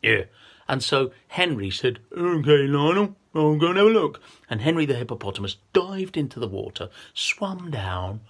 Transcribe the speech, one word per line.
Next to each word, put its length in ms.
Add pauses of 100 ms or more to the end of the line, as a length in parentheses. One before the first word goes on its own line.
Yeah. 220 (440)
And 140
so 300 (160)
Henry 420
said, 300 (160)
Okay, 500
Lionel, 500 (180)
I'll 220
go 120
and 100
have 80
a 40
look. 300 (300)
And 100
Henry 260
the 80
hippopotamus 600 (160)
dived 440
into 240
the 80
water, 420 (240)
swam 560
down 600